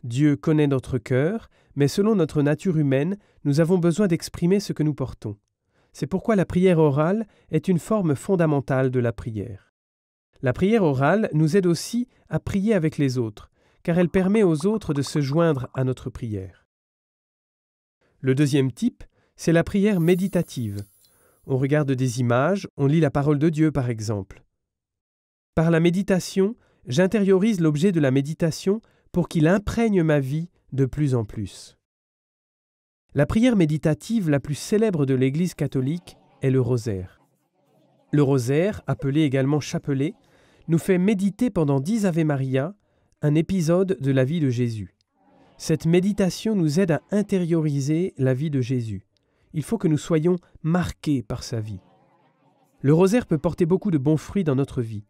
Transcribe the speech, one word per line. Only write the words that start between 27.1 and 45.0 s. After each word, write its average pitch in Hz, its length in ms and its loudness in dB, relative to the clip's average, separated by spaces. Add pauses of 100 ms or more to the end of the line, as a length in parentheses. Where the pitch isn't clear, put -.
l'objet 156 320 2
de 165 80 2
la 135 100 2
méditation 160 720 -2 (300)
pour 175 160 0
qu'il 156 180 2
imprègne 202 560 2
ma 151 180 4
vie 147 300 -6 (220)
de 135 140 0
plus 143 280 -2
en 117 100 -2
plus. - 540 -12 (1400)
La 143 120 2
prière 226 300 4
méditative 160 720 0
la 139 120 2
plus 147 160 -6
célèbre 208 500 0
de 135 80 2
l'Église 135 400 0
catholique 143 640 -6 (240)
est 135 80 2
le 131 100 4
rosaire. 113 600 -4 (880)
Le 147 120 4
rosaire, 139 640 0
appelé 139 360 -2
également 139 380 0
chapelet, 147 540 -4 (540)
nous 165 100 2
fait 185 200 2
méditer 196 500 0
pendant 143 300 0
dix 202 280 -2
Ave 165 180 0
Maria, 135 500 -2 (480)
un 147 140 2
épisode 180 640 0
de 135 100 -2
la 135 140 4
vie 160 160 -2
de 139 100 2
Jésus. 117 460 -4 (600)